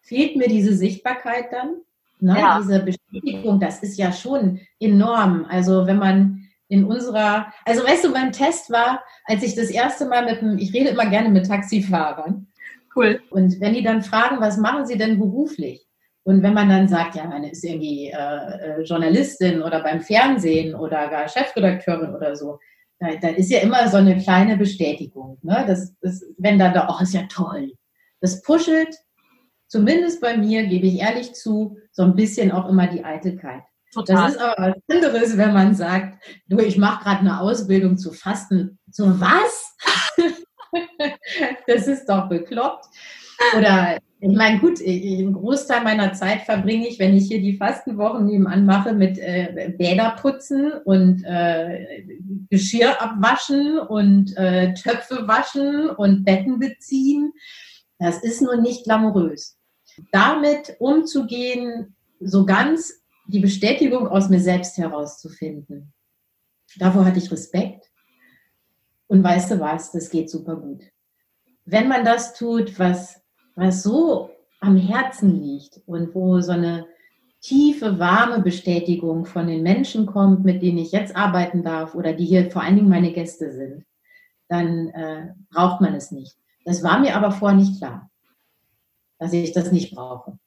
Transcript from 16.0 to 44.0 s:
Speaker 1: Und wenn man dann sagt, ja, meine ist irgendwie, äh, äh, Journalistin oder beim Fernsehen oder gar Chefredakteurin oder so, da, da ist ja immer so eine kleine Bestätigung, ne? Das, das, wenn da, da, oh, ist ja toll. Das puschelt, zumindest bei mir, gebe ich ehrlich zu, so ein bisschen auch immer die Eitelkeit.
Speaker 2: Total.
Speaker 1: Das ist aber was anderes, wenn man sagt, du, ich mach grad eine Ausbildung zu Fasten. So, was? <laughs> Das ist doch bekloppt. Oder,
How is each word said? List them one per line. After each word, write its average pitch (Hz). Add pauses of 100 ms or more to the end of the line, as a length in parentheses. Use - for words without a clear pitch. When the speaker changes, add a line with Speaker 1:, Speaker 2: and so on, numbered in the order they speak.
Speaker 1:
Und 190
wenn 202
man 208
dann 190
sagt, 170
ja, 151
meine 147
ist -
irgendwie, 151
äh, 139
äh, 147
Journalistin 170
oder 160
beim 160
Fernsehen 175
oder 156
gar 151
Chefredakteurin 185
oder 147
so, 147 (400)
da, 165
da 170
ist 185
ja 226
immer 233
so 190
eine 190
kleine 196
Bestätigung, 151
ne? 214
Das, 185
das, 185 (140)
wenn 202
da, 185
da, 180
oh, 180
ist 185
ja 185 (100)
toll. 147 (480)
Das 185
puschelt, 320 (760)
zumindest 320
bei 233
mir, 214
gebe 180
ich 185
ehrlich 233
zu, 214 (140)
so 190
ein 185
bisschen 208
auch 185
immer 185
die 170
Eitelkeit. 156 (300)
Speaker 2:
Total. 190
Speaker 1:
Das 262
ist -
aber 190 (140)
was 320
anderes, 233
wenn 208
man 196
sagt, 185 (240)
du, 196
ich 202
mach 202
grad 190
eine 185
Ausbildung 190
zu 165
Fasten. 190 (120)
So, 190
was? 349 (400)
<laughs> 330 (1200)
Das 233
ist 269
doch 190
bekloppt. 226 (720)
Oder, 185 (220)